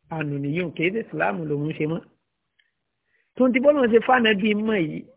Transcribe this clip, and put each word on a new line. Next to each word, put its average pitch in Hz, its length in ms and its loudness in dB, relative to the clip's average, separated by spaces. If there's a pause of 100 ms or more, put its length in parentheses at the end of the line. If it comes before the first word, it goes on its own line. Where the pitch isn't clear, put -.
(100)
àánú 151 260 -4
nìyí, 143 320 -4
kì 156 160 -8
í 180 60 0
sí 220 80 -6
Ìsìláàmù 190 460 -4
lòun 147 280 -4
ṣe 151 140 -6
mọ́. 160 140 -4 (1400)
Tó 247 40 4
ń 254 100 4
ti 240 80 2
bọ́lá 285 240 4
ṣe 226 160 4
fànábì 220 540 2
mọ̀ 214 240 -2
yìí, 160 220 -2 (160)